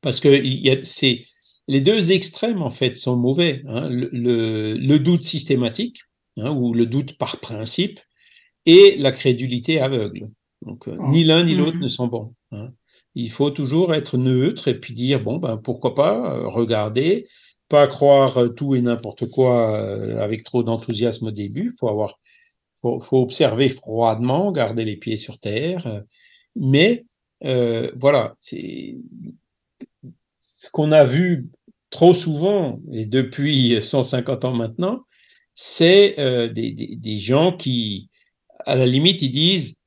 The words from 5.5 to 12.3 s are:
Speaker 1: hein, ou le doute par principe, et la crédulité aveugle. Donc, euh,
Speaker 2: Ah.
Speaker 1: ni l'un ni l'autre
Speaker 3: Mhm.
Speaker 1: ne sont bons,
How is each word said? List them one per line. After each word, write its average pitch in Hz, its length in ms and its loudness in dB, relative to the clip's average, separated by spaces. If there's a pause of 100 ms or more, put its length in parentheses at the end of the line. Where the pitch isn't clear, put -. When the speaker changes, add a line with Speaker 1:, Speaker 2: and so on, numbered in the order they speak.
Speaker 1:
hein, 117 140 -6
ou 123 240 -2
le 117 100 2
doute 135 320 -6
par - 220 -6
principe, 113 600 -6 (680)
et 190 300 10
la 135 140 2
crédulité 123 680 -2
aveugle. 110 500 -4 (320)
Donc, - 260 -16
euh, - 120 -10
Speaker 2:
Ah. - 100 -4
Speaker 1:
ni 160 140 4
l'un 160 200 6
ni 165 120 2
l'autre 170 220 0
Speaker 3:
Mhm. 170 80 -4
Speaker 1:
ne 120 40 -2
sont 123 160 -4
bons, 113 300 -8 (160)